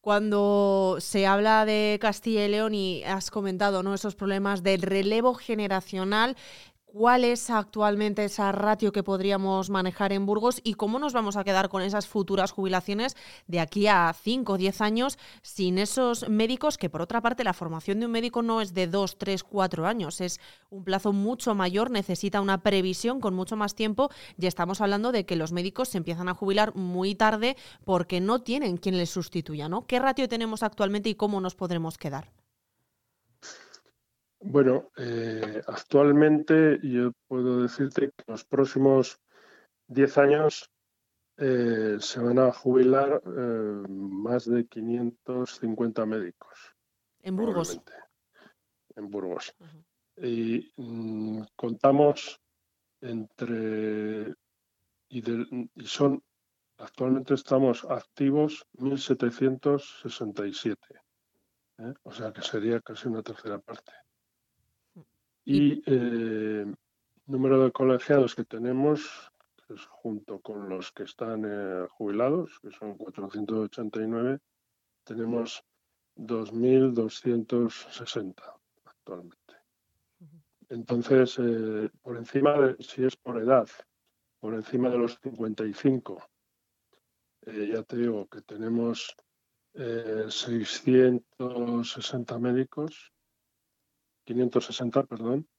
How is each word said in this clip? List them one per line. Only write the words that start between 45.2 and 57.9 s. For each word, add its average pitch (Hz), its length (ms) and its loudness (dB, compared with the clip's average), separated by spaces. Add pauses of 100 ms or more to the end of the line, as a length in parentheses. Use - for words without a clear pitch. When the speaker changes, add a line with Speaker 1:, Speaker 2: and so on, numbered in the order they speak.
Speaker 2:
cincuenta 113 460 -2
médicos, - 680 -10 (460)
Speaker 1:
¿En 190 160 -6
Burgos? 190 320 -2
Speaker 2:
probablemente, - 240 -12 (1040)
en 104 160 -12
Burgos. 92 480 -8
Speaker 1:
Ujú. - 680 -18
Speaker 2:
Y, 117 500 -4
mm, 110 640 -8 (120)
contamos 139 840 2 (600)
entre... 110 1300 -4 (760)
y 123 120 -8
del, 120 520 -4
y 120 140 -16
son, 139 340 2 (580)
actualmente 131 560 -2
estamos 131 500 2
activos 143 880 -2